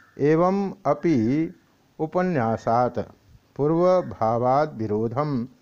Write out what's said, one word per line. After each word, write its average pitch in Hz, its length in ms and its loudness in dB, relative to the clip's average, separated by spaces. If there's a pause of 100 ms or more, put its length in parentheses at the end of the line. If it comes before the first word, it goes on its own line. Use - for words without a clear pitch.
(180)
एवं 180 560 2 (120)
अपि 147 680 0 (460)
उपन्यासात 123 1000 0 (560)
पूर्वभावाद 143 1160 0
विरोधम 117 720 -2 (140)